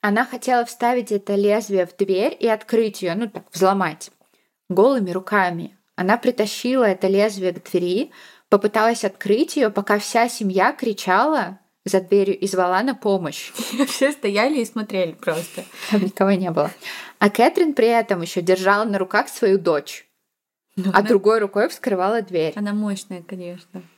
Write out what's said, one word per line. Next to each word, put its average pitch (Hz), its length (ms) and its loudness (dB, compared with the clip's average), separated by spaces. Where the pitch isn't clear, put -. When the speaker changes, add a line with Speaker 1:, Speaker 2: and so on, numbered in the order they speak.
Speaker 1:
Она 214 240 0
хотела 247 400 -2
вставить 240 460 -2
это 202 220 -2
лезвие 202 520 2
в - 100 -20
дверь 196 420 0
и - 80 -2
открыть 220 540 0
ее, 175 140 -4
ну 226 120 -4
так, - 260 -12
взломать. 185 580 0
Голыми 196 440 4
руками. 180 680 -2
Она 202 220 2
притащила 247 680 0
это 190 240 0
лезвие 196 460 0
к - 160 -16
двери, 180 400 -2
попыталась 220 540 2
открыть 214 520 0
ее, 233 140 2
пока 208 280 0
вся 233 300 0
семья 202 440 0
кричала 214 840 0
за 190 160 2
дверью 190 360 2
и 196 80 -4
звала 185 360 0
на 254 120 -2
помощь. 180 580 -4
Speaker 2:
<laughs> 233 360 -2
Все 277 240 0
стояли 240 480 0
и 233 60 -2
смотрели 202 460 -4
просто. 170 520 -6
Speaker 1:
Там 208 140 2
никого 196 280 0
не 185 180 0
было. 156 200 0
А 202 120 4
Кэтрин 311 420 2
при 233 160 2
этом 220 320 0
еще 170 220 -4
держала 190 420 2
на 202 140 -2
руках 202 320 -2
свою 196 280 2
дочь, 165 480 -2
Speaker 2:
Ну, 190 160 -2
Speaker 1:
а 180 60 4
Speaker 2:
она 208 100 2
Speaker 1:
другой 214 300 4
рукой 202 320 0
вскрывала 208 500 -2
дверь. 175 360 -2
Speaker 2:
Она 208 180 -4
мощная, 196 480 -6
конечно. 180 580 -14